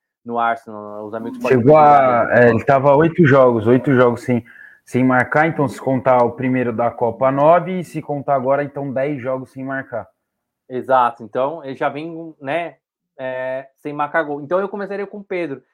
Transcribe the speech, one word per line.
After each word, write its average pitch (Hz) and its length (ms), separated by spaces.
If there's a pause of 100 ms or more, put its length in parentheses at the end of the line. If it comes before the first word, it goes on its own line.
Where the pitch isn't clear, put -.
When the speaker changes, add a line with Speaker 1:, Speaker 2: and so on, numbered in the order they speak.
(240)
Speaker 1:
No 117 140
Arsenal, 107 640
os 107 100
amigos 113 240
podem 123 200
Speaker 2:
Chegou 127 160
Speaker 1:
me 156 60
Speaker 2:
a, 139 400
Speaker 1:
ajudar. 113 240
Speaker 2:
é, 120 60
ele 113 140
tava 139 300
oito 165 320
jogos, 123 400
oito 127 260
jogos 123 300
sem, 120 220 (400)
sem 127 200
marcar, 127 440
então 156 200
se - 120
contar 127 420
o 120 100
primeiro 127 400
da 117 180
Copa, 123 420
nove, 170 480
e 165 40
se 160 160
contar 143 360
agora, 135 260
então 143 300
dez 135 280
jogos 131 300
sem 135 140
marcar. 131 440 (600)
Speaker 1:
Exato, 123 560
então 139 380
ele 135 140
já 147 140
vem, 160 500
né, 147 380 (400)
é, 131 580
sem 147 160
marcar 147 300
gol. 147 180
Então 151 180
eu 196 100
começaria 196 380
com 208 120
o 196 60
Pedro, 156 380 (120)